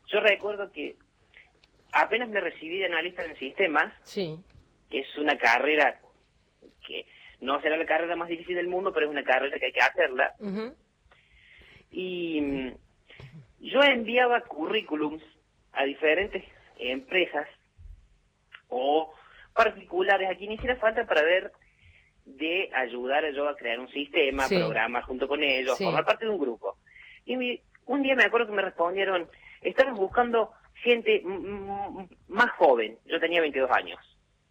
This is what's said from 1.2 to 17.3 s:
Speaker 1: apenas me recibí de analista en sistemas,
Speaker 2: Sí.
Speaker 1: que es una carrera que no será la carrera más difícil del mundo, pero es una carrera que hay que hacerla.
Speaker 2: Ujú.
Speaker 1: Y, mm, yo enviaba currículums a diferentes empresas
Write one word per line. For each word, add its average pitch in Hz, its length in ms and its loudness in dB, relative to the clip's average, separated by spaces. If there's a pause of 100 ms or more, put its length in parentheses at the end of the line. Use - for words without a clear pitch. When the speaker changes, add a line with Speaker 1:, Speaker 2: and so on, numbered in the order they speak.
Speaker 1:
apenas 220 360 2
me 202 120 -2
recibí 165 380 -6
de 190 80 0
analista 175 380 -2
en 156 140 -12
sistemas, 156 540 0 (100)
Speaker 2:
Sí. 165 340 -6 (540)
Speaker 1:
que 135 100 -4
es - 180 -10
una 147 200 0
carrera 123 600 4 (840)
que - 200 -12 (340)
no 139 200 -2
será 156 160 0
la 160 100 -2
carrera 165 300 0
más 170 120 -6
difícil 175 280 -6
del 175 120 -2
mundo, 185 240 -2
pero 156 140 0
es 151 60 -4
una 143 120 -4
carrera 135 340 0
que 127 80 -2
hay 123 60 -4
que 123 80 0
hacerla. 135 600 2
Speaker 2:
Ujú. 220 340 -8 (1160)
Speaker 1:
Y, 175 500 -6
mm, 135 340 -4 (840)
yo 233 220 2
enviaba 240 600 4
currículums 220 800 -4 (500)
a 139 120 -2
diferentes 160 600 0 (340)
empresas 147 680 -2 (1200)